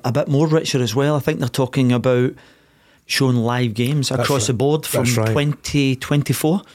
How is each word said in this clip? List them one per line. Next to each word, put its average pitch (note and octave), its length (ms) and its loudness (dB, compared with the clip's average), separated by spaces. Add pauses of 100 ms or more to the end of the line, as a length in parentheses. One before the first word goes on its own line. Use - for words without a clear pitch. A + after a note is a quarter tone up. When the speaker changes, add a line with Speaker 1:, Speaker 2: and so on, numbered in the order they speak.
Speaker 1:
a B2 40 -2
bit A#2 160 0
more D3 200 2
richer D3+ 360 0
as A2 120 -4
well. C#3+ 200 0
I C#3+ 40 0
think D#3 200 -4
they're B2 100 -2
talking B2+ 420 0
about B2 420 2 (760)
showing B2+ 300 0
live A#2+ 360 0
games B2+ 360 0
Speaker 2:
That's B2+ 120 -2
Speaker 1:
across C3+ 220 0
Speaker 2:
right. - 40 -4
Speaker 1:
the C3+ 60 0
board C#3+ 320 0
from C3 200 -2
Speaker 2:
That's A#2+ 120 0
right. A2 140 0
Speaker 1:
twenty C#3+ 640 0
twenty-four. D3 680 0 (140)